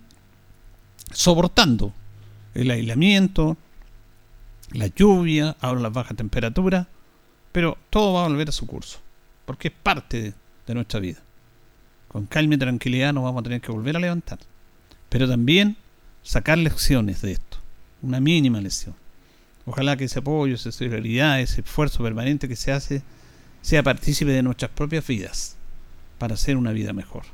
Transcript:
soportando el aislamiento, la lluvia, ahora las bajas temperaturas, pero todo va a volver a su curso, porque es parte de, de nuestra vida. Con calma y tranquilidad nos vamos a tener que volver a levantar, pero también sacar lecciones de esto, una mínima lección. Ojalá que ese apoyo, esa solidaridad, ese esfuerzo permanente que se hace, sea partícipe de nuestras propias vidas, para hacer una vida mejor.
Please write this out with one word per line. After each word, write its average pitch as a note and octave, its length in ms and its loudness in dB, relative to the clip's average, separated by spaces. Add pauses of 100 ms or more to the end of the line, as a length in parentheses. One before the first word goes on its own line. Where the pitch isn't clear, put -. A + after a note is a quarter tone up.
(1120)
soportando E3 800 4 (600)
el B2 180 0
aislamiento, D#3+ 840 2 (1160)
la A2 160 -4
lluvia, E3 720 4
ahora B2+ 200 -2
las A2 120 -2
bajas A#2+ 240 -6
temperaturas, F3 720 0 (640)
pero E3 260 0 (100)
todo G#3 260 4
va F3 100 2
a E3 40 0
volver D3+ 200 -2
a - 40 -6
su - 140 -4
curso, - 320 -14 (460)
porque - 240 -8
es - 120 -6
parte C#3+ 420 -2
de, G#2 120 -8 (320)
de A#2+ 80 -6
nuestra A#2 240 -4
vida. F#2 220 -6 (880)
Con G#2 180 -8
calma D#3 280 2
y C#3+ 40 2
tranquilidad B2+ 540 0
nos C3+ 100 -2
vamos B2+ 200 -4
a - 20 -10
tener A#2+ 160 -6
que - 100 -10
volver A2+ 260 -4
a E3+ 40 -2
levantar, F3 400 -4 (680)
pero B2+ 200 2
también D#3 480 4 (480)
sacar D#3 340 2
lecciones A#2+ 640 2
de G2+ 80 -4
esto, - 280 -6 (440)
una B2+ 160 -2
mínima C3+ 420 4
lección. F#2 360 -8 (720)
Ojalá C3+ 300 -2
que C3 100 -4
ese B2 120 -4
apoyo, C#3+ 380 0
esa A2+ 160 -8
solidaridad, B2 680 0
ese B2 200 0
esfuerzo - 420 0
permanente B2 460 -2
que A#2+ 80 -8
se - 160 -2
hace, C#3 320 -4 (580)
sea D3 220 4
partícipe C#3 480 2
de C3 100 2
nuestras B2+ 300 -2
propias D3 340 -4
vidas, - 500 -6 (640)
para A2+ 160 -4
hacer C3+ 220 -2
una A#2+ 160 0
vida G#2+ 200 -4
mejor. - 300 -10 (120)